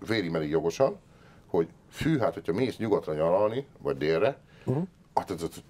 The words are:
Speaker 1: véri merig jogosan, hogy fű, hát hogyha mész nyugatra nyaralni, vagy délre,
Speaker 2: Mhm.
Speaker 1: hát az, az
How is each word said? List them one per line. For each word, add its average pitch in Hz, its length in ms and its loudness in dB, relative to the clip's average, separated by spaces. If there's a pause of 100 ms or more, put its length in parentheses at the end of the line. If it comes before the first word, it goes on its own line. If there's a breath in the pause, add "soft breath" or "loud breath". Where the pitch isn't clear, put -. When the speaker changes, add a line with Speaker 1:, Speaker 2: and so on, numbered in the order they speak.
Speaker 1:
véri 98 220 0
merig 80 200 -2
jogosan, 85 480 2 (500 loud breath)
hogy 82 200 2 (220)
fű, 156 300 0
hát 98 140 2
hogyha - 200 -4
mész 113 240 -2
nyugatra 95 360 0
nyaralni, 101 520 2 (160)
vagy 139 160 -2
délre, 147 400 0 (280 loud breath)
Speaker 2:
Mhm. 127 140 0 (360)
Speaker 1:
hát - 140 -2
az, 82 140 -6
az - 260 -8